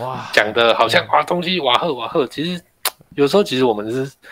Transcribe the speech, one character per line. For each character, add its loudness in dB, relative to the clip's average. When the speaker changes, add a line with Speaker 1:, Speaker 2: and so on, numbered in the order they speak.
Speaker 1:
哇。 -8
Speaker 2:
讲 -6
的 2
好 4
像， 0
Speaker 1:
嗯。 -16
Speaker 2:
哇， 2
东 -2
西 -2
哇 2
赫 -2
哇 -8
赫， 0
其 -8
实 -6
有 4
时 2
候 6
其 -2
实 4
我 4
们 -4
是 -4